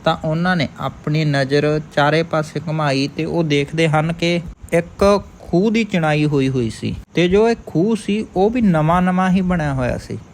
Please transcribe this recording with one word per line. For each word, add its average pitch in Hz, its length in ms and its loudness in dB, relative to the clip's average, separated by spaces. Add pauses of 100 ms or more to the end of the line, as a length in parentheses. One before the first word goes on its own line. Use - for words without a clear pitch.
ਤਾਂ 160 200 0
ਉਹਨਾਂ 170 320 0
ਨੇ 143 120 -2 (120)
ਆਪਣੀ 151 460 -4
ਨਜ਼ਰ 143 540 0 (160)
ਚਾਰੇ 151 280 2
ਪਾਸੇ 156 360 -4
ਘੁਮਾਈ 151 480 -2
ਤੇ - 180 -6
ਉਹ 165 180 -2
ਦੇਖਦੇ 143 440 0
ਹਨ 156 260 0
ਕਿ 170 280 -2 (320)
ਇੱਕ 196 480 2 (180)
ਖੂਹ 196 320 0
ਦੀ 226 120 2
ਚਿਣਾਈ 156 420 0
ਹੋਈ 143 240 2
ਹੋਈ 123 200 -2
ਸੀ 110 260 -6 (180)
ਤੇ 170 140 2
ਜੋ 208 220 4
ਇਹ 233 60 2 (100)
ਖੂਹ 208 300 0
ਸੀ 208 300 -4 (100)
ਉਹ 190 140 2
ਵੀ 247 120 0
ਨਵਾਂ 170 400 2
ਨਵਾਂ 185 280 0
ਹੀ 185 120 2
ਬਣਿਆ 170 320 0
ਹੋਇਆ 123 240 -2
ਸੀ। - 200 -10 (160)